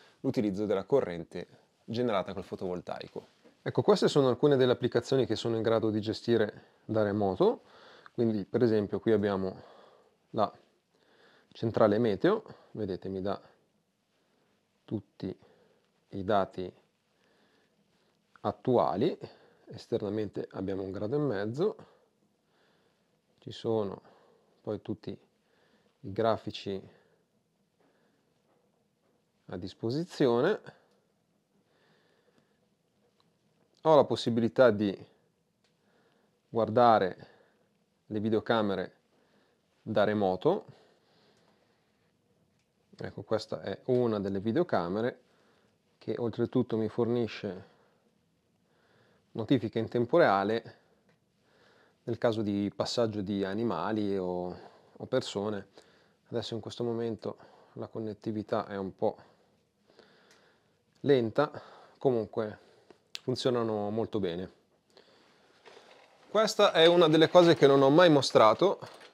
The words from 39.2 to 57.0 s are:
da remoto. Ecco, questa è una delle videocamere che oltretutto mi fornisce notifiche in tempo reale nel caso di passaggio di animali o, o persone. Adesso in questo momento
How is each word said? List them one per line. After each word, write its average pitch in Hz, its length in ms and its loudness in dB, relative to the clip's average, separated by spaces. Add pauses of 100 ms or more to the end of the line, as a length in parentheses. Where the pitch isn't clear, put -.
da 107 220 0
remoto. 104 600 0 (2250)
Ecco, 101 220 -12
questa - 400 -6
è 98 240 -8
una 120 340 0
delle 98 200 -4
videocamere 110 800 -2 (800)
che - 200 -8
oltretutto 117 600 -2
mi 110 120 -2
fornisce 110 760 -4 (1700)
notifiche 113 460 -2
in 110 80 -4
tempo 120 300 -2
reale 110 600 0 (1200)
nel 113 140 -6
caso 113 240 0
di 101 320 -2
passaggio 107 480 -4
di 98 220 -4
animali 101 760 -4
o, 90 420 -6 (360)
o 110 100 -16
persone. 104 600 -6 (640)
Adesso 117 260 -8
in 107 60 -10
questo 113 240 -10
momento 113 520 -8 (360)